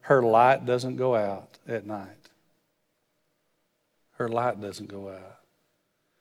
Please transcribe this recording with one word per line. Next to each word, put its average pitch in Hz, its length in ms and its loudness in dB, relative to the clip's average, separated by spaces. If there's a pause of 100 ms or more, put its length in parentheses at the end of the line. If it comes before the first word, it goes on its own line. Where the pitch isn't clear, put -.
Her 135 220 4
light 120 420 6
doesn't 123 320 -2
go 127 180 0
out 101 440 -4 (100)
at 110 160 -6
night. 98 460 -14 (1800)
Her 120 160 -6
light 117 340 -2
doesn't 101 240 -12
go 98 240 -14
out. 95 300 -20 (800)